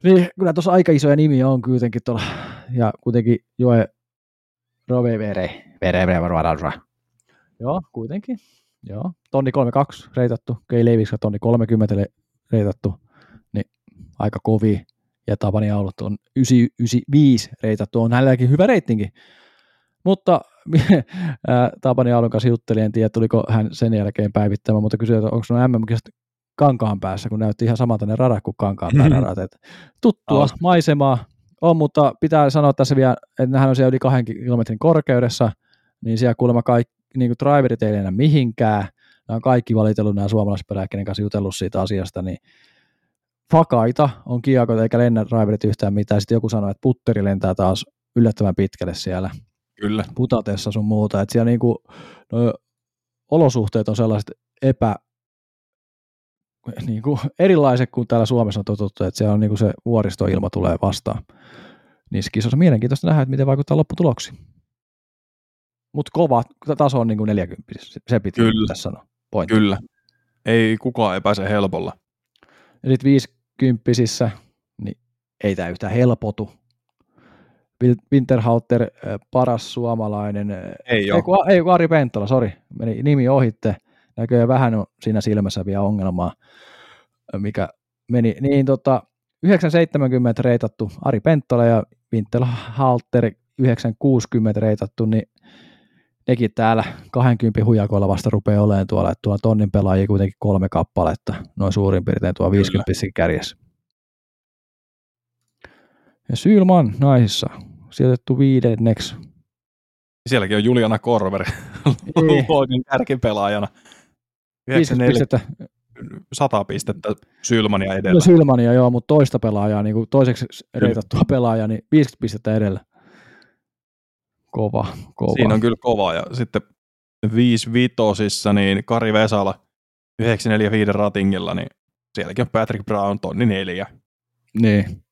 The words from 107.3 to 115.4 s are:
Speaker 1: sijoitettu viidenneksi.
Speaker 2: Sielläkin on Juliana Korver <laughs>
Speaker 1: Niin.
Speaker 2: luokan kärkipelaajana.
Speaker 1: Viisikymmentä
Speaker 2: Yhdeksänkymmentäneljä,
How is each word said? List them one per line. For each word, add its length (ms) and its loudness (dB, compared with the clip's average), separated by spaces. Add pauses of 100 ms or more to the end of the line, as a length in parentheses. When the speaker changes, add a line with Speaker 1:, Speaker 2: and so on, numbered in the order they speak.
Speaker 1:
sijoitettu 480 0
viidenneksi. 760 0 (1120)
Speaker 2:
Sielläkin 280 0
on 80 2
Juliana 340 2
Korver 460 -2
<laughs> 840 -2
Speaker 1:
Niin. 220 4
Speaker 2:
luokan 420 0
kärkipelaajana. 800 -2 (1000)
Speaker 1:
Viisikymmentä 480 2
Speaker 2:
Yhdeksänkymmentäneljä, 340 -2 (100)